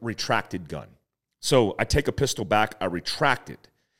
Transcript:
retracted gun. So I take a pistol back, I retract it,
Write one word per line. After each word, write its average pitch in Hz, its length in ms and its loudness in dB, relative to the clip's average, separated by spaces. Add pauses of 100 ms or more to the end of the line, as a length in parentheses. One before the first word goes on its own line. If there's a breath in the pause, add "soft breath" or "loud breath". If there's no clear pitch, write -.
retracted 101 680 -4
gun. 67 200 -12 (520)
So 120 380 4
I 113 60 2
take 147 240 0
a - 40 0
pistol 120 340 -2
back, 107 340 2
I 95 60 -2
retract 92 640 -2
it, - 180 -20 (320)